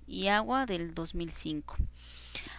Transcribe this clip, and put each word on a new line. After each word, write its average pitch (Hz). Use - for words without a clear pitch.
y 190
Agua, 226
del 170
dos 165
mil 170
cinco. -